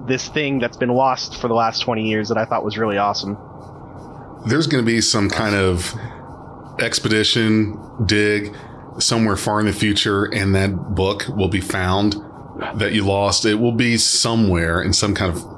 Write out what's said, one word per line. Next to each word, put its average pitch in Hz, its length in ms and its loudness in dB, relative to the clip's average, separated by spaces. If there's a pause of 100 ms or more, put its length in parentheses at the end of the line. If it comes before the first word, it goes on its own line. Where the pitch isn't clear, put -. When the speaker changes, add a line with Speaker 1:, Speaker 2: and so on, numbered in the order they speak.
Speaker 1:
this 127 200 0
thing 139 320 -2
that's 120 180 -2
been 123 160 0
lost 131 480 0
for 127 60 0
the 117 80 0
last 113 260 2
twenty 110 280 -2
years 107 200 0
that 113 80 0
I 110 80 2
thought 117 200 -2
was 104 120 -4
really 107 200 0
awesome. 101 400 0 (1080)
Speaker 2:
There's 139 220 2
gonna 127 160 2
be 117 180 2
some 101 280 2
kind 104 260 0
of 92 400 2 (840)
expedition 110 1000 2 (260)
dig 104 480 2 (460)
somewhere 110 380 2
far 107 240 0
in 107 40 4
the 101 80 2
future, 101 520 2
and 98 280 0
that 98 220 2 (180)
book 95 360 0
will 95 180 0
be 92 140 0
found 98 540 0 (600)
that 101 160 0
you 107 140 2
lost. 98 400 2
It 107 100 4
will 120 160 2
be 117 260 2
somewhere 92 840 2
in 87 120 0
some 101 220 0
kind 90 180 0
of - 100 -6 (140)